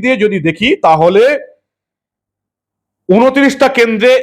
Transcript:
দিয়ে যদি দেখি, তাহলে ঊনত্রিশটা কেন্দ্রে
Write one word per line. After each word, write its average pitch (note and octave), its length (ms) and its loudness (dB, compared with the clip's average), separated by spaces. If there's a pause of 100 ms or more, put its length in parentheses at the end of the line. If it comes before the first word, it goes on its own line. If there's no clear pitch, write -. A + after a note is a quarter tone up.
দিয়ে B3+ 160 -2
যদি G#3 240 -2
দেখি, E3 280 -4 (140)
তাহলে F3 420 2 (1800)
ঊনত্রিশটা C4 600 2
কেন্দ্রে A#3 420 0 (120)